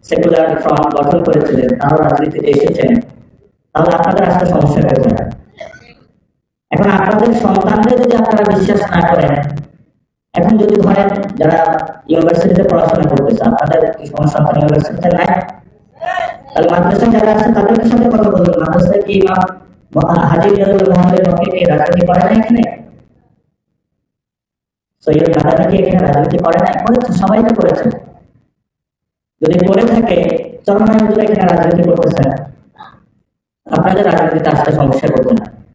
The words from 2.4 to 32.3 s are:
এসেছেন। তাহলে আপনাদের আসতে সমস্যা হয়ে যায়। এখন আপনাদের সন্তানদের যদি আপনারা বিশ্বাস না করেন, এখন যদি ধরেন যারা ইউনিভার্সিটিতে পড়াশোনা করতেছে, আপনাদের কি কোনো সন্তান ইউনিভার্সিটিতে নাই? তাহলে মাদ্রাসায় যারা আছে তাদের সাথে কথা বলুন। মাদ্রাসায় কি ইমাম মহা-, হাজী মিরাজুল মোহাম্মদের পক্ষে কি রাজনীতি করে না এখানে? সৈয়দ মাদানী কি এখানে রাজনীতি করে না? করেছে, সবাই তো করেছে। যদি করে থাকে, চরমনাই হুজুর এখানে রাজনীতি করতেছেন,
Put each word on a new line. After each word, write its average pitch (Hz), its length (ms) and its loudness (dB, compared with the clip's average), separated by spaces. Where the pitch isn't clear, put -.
এসেছেন। 240 540 2
তাহলে - 180 0
আপনাদের 196 380 0
আসতে 175 180 0
সমস্যা 147 360 0
হয়ে - 280 2
যায়। - 200 -4
এখন 202 200 0
আপনাদের 214 440 0
সন্তানদের 214 680 0
যদি 233 140 2
আপনারা 226 340 0
বিশ্বাস 202 320 0
না 170 320 0
করেন, 143 200 0
এখন 202 240 2
যদি - 180 2
ধরেন 196 320 2
যারা - 520 0
ইউনিভার্সিটিতে 170 540 2
পড়াশোনা - 460 0
করতেছে, - 360 0
আপনাদের - 480 0
কি - 160 -14
কোনো 151 200 -2
সন্তান 147 280 0
ইউনিভার্সিটিতে 147 520 0
নাই? 175 180 0
তাহলে 170 160 0
মাদ্রাসায় 185 400 0
যারা 214 220 2
আছে 214 200 2
তাদের 220 380 2
সাথে 233 180 2
কথা 214 220 2
বলুন। 180 300 0
মাদ্রাসায় 180 420 0
কি 202 100 -6
ইমাম 190 300 2
মহা-, 170 300 0
হাজী - 240 2
মিরাজুল 196 420 2
মোহাম্মদের 180 320 2
পক্ষে - 260 0
কি - 140 -2
রাজনীতি 175 420 2
করে 180 120 2
না 180 120 2
এখানে? 226 320 0
সৈয়দ 156 320 2
মাদানী - 400 0
কি 180 60 2
এখানে 185 240 0
রাজনীতি 240 320 0
করে - 200 0
না? - 280 -2
করেছে, 233 260 0
সবাই 214 360 0
তো 226 60 2
করেছে। - 360 0
যদি 180 240 0
করে 196 200 2
থাকে, 220 320 0
চরমনাই 214 320 2
হুজুর 214 240 0
এখানে 185 340 0
রাজনীতি 170 320 0
করতেছেন, - 420 0